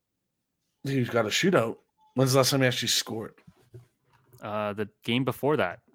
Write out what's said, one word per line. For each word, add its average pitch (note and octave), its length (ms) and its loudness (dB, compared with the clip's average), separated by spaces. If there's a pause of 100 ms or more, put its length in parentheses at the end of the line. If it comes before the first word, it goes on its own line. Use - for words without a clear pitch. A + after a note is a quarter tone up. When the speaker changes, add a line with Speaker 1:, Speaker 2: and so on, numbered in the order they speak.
(840)
Speaker 1:
He's C3+ 280 -2
got A2+ 160 2
a - 20 -4
shootout. C3 480 2 (380)
When's C3 180 2
the C3+ 60 4
last B2+ 120 4
time C#3 120 2
he C3 40 4
actually A#2+ 220 -2
scored? - 460 -4 (1080)
Speaker 2:
Uh, G#2+ 300 -4
the G2+ 160 -6 (160)
game A#2+ 200 0
before C3 340 -2
that F#2 220 -2 (140)